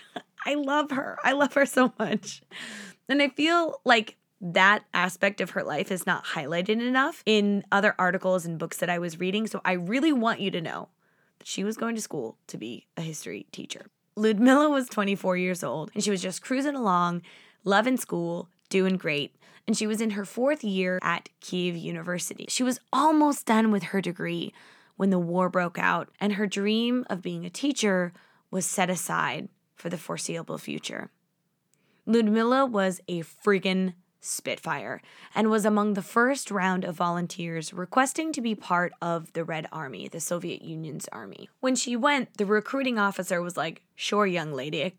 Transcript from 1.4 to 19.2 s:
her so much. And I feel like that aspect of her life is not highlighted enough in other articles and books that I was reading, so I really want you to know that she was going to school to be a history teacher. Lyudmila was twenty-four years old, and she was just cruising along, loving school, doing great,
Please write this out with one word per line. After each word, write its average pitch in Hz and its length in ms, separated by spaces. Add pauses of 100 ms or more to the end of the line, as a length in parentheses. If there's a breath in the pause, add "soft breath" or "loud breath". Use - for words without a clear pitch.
her 277 120
so 254 320
much. - 440 (640 loud breath)
And 277 140
I 285 80
feel 320 560
like 226 320 (240)
that 190 440 (100)
aspect 185 480
of 175 80
her 180 120
life 151 300
is 180 140
not 180 180
highlighted 175 560
enough 262 460
in 202 440
other 202 280
articles 185 480
and 165 120
books 165 200
that 175 100
I 175 100
was 170 220
reading, 196 260
so 202 200
I 185 60
really 226 400
want 226 280
you 190 120
to 175 100
know - 260 (500)
that - 80
she - 180
was 214 120
going 226 200
to 214 60
school 120 440
to - 100
be 117 300 (100)
a 165 60
history 147 500
teacher. - 360 (280)
Lyudmila 247 540
was 269 180
twenty-four 196 480
years 180 260
old, 151 320
and 208 80
she 208 80
was 185 120
just 185 200
cruising 277 320
along, 175 480 (400 loud breath)
loving 220 360
school, 170 500 (220)
doing 185 260
great, 147 380 (320 soft breath)